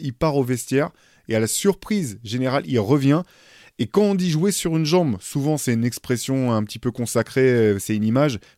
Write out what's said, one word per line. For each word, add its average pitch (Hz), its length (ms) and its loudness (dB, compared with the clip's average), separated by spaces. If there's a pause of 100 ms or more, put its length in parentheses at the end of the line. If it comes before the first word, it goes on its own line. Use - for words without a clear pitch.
Il 139 100 -6
part 151 240 -2
au 135 80 2
vestiaire 131 460 -2 (380)
et - 60 -2
à 110 60 2
la 113 60 2
surprise 180 760 -2
générale, 127 440 -2
il 127 120 0
revient. 139 440 2 (580)
Et 120 60 0
quand - 160 2
on 202 140 2
dit 180 120 0
jouer 165 220 2
sur 165 260 -2
une 160 80 2
jambe, 151 360 2
souvent 147 360 -2
c'est 131 160 -2
une 113 120 0
expression 123 680 -2
un 107 120 0
petit - 160 -12
peu 123 100 -2
consacrée, 120 580 0
euh, 110 300 4
c'est 110 160 -4
une 104 80 0
image. 120 380 2 (180)